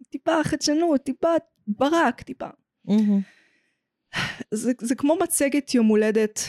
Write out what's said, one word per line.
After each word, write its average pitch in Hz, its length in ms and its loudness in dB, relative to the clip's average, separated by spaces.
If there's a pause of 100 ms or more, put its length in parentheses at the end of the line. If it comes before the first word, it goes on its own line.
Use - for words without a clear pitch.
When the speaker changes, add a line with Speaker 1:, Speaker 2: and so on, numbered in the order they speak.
(100)
Speaker 1:
טיפה 311 340 -2
חדשנות, 302 580 0
טיפה 294 260 -4 (380)
ברק, 285 560 0
טיפה. - 260 -14 (360)
Speaker 2:
מהמם. 208 360 2 (1300)
Speaker 1:
זה, 220 300 -2
זה 240 140 -4
כמו 302 280 0
מצגת 285 520 -2
יום 226 120 4
הולדת 214 640 2